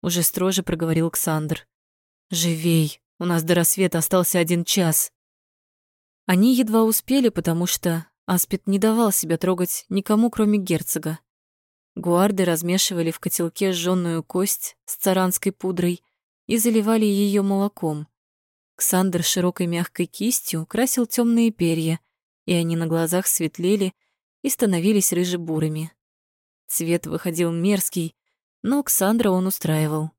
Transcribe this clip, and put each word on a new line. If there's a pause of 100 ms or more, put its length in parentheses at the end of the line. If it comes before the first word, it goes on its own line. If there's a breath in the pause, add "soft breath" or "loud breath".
уже
строже
проговорил
Ксандр. (640)
«Живей! (180)
У
нас
до
рассвета
остался
один
час!» (1120)
Они
едва
успели,
потому
что (200)
Аспид
не
давал
себя
трогать
никому,
кроме
герцога. (760)
Гуарды
размешивали
в
котелке
жженую
кость
с
царанской
пудрой (440)
и
заливали
ее
молоком. (680)
Ксандр
широкой
мягкой
кистью
красил
темные
перья, (460)
и
они
на
глазах
светлели (500)
и
становились
рыже-бурыми. (760)
Цвет
выходил
мерзкий, (460)
но
Ксандра
он
устраивал.